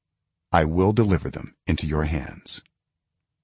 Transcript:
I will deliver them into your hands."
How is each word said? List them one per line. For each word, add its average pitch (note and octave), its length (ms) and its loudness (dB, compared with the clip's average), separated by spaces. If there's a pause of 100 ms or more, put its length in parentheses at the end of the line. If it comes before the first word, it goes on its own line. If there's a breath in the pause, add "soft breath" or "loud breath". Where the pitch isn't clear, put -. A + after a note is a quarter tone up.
(520)
I E2 140 6
will F#2 260 2
deliver G2+ 380 2
them - 260 -14 (100)
into D#2+ 220 -2
your D#2 160 0
hands." - 580 -6 (800)